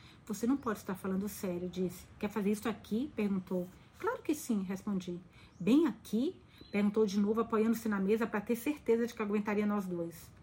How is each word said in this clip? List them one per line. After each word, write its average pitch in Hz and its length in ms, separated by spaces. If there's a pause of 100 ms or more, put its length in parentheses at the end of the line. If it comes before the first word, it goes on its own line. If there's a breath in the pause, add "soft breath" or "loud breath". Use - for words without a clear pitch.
(260 loud breath)
"Você 220 200
não 269 100
pode 220 240
estar 202 140
falando 190 340
sério", 180 400
disse. 180 380 (120)
"Quer 208 100
fazer 208 220
isso 214 180
aqui?", 220 480
perguntou. 190 500 (320 loud breath)
"Claro 466 240
que 311 120
sim", 214 280
respondi. 185 560 (400 loud breath)
"Bem 262 280
aqui?", 254 500 (340 loud breath)
perguntou 208 360
de 196 120
novo, 208 220
apoiando-se 226 480
na 202 100
mesa 214 280
pra 214 140
ter 226 160
certeza 233 500
de 233 80
que - 80
aguentaria 208 420
nós 208 220
dois. 170 440 (120)